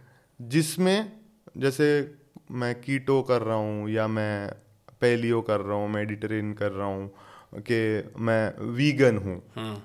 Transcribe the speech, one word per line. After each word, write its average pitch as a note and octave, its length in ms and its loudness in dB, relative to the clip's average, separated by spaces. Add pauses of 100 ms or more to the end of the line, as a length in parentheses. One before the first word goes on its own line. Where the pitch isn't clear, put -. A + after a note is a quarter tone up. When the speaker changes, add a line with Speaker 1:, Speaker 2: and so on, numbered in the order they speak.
(420)
Speaker 1:
जिसमें F3+ 680 2 (440)
जैसे D3 580 2 (360)
मैं A#2+ 300 -4
keto C3+ 420 2
कर B2 200 2
रहा A2 140 0
हूँ G#2+ 340 -2
या A2 160 0
मैं G#2+ 460 -2 (480)
paleo A#2 400 4
कर G#2 200 0
रहा G2+ 160 -4
हूँ, G#2 120 -2
मेडिटेरियन G#2+ 640 -4
कर G#2 180 -2
रहा G2 140 -6
हूँ, G2 280 -6 (400)
कि G#2+ 540 0 (100)
मैं A2 400 0
vegan B2 580 4
हूँ। F#2+ 260 -4 (140)
Speaker 2:
हम्म। A2 280 -8